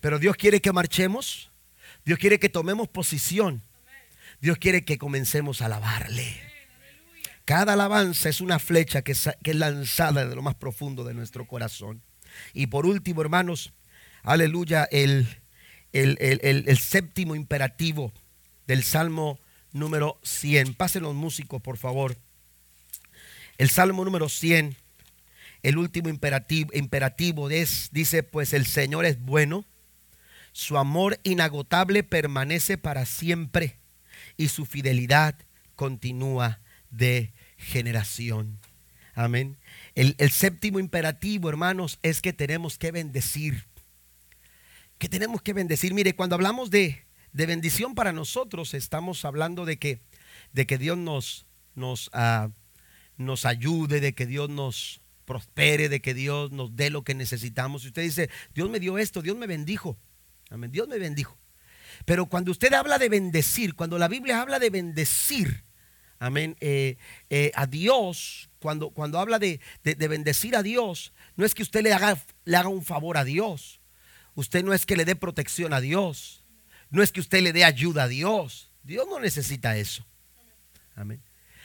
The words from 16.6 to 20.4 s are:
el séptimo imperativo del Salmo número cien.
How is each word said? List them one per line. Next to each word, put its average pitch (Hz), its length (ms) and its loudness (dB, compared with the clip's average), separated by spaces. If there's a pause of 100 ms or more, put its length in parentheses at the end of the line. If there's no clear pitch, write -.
el 131 100 8
séptimo 175 560 -2
imperativo 147 800 -4 (560)
del 131 160 2
Salmo 156 560 0 (320)
número 151 500 -2
cien. 143 520 2